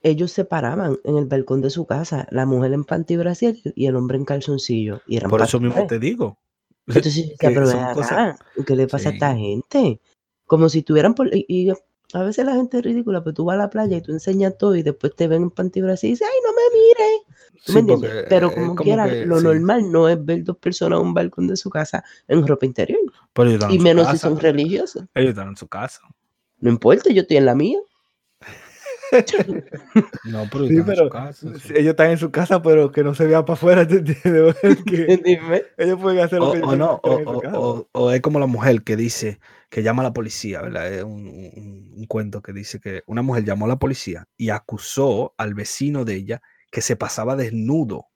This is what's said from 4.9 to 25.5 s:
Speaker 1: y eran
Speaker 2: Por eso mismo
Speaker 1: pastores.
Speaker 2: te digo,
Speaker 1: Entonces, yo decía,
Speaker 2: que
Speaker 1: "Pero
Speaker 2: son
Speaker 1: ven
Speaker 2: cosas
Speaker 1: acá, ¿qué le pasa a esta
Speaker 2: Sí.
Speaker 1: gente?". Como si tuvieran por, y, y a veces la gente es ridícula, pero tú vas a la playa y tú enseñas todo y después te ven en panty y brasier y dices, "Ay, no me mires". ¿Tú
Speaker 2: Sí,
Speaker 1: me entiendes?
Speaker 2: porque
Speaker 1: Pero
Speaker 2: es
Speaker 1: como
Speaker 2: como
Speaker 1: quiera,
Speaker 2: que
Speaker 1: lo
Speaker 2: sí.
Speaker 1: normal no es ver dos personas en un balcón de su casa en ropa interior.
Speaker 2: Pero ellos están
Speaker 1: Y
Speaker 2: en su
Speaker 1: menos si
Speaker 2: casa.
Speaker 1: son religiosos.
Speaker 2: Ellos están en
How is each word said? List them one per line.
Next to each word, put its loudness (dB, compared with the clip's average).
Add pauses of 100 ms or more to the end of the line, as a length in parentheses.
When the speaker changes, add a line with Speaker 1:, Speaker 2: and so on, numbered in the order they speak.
Speaker 1:
y -4
eran -2
Speaker 2:
Por 4
eso 0
mismo 0
Speaker 1:
pastores. 0
Speaker 2:
te -4
digo, -4 (480)
Speaker 1:
Entonces, 2
yo -2
decía, -12 (120)
Speaker 2:
que 2
Speaker 1:
"Pero 4
Speaker 2:
son 2
Speaker 1:
ven -6
Speaker 2:
cosas -4
Speaker 1:
acá, 0 (300)
¿qué 0
le 2
pasa -4
a -4
esta -2
Speaker 2:
Sí. -2
Speaker 1:
gente?". -2 (460)
Como 4
si 0
tuvieran 2
por, 0
y, 0
y 0 (440)
a -4
veces -2
la -2
gente -2
es -6
ridícula, -2
pero -6
tú -4
vas 0
a -2
la -2
playa -2
y -6
tú -12
enseñas -2
todo 2
y -2
después -4
te 0
ven 2
en -2
panty -4
y -2
brasier -2
y 2
dices, -2
"Ay, 0
no 0
me 4
mires". 6 (420)
¿Tú -6
Speaker 2:
Sí, 0
Speaker 1:
me 8
entiendes? 2
Speaker 2:
porque -6
Speaker 1:
Pero 4
Speaker 2:
es -2
Speaker 1:
como -2
Speaker 2:
como -4
Speaker 1:
quiera, 2
Speaker 2:
que -2
Speaker 1:
lo 2
Speaker 2:
sí. 4
Speaker 1:
normal 2
no 6
es 0
ver -2
dos -6
personas -2
en 0
un -2
balcón -2
de -2
su -8
casa -6 (240)
en 4
ropa 2
interior. -2 (340)
Speaker 2:
Pero 4
ellos 2
están 0
Speaker 1:
Y 4
Speaker 2:
en 4
su 4
Speaker 1:
menos 6
si 2
Speaker 2:
casa. -2
Speaker 1:
son 0
religiosos. 0 (100)
Speaker 2:
Ellos 2
están -8
en -14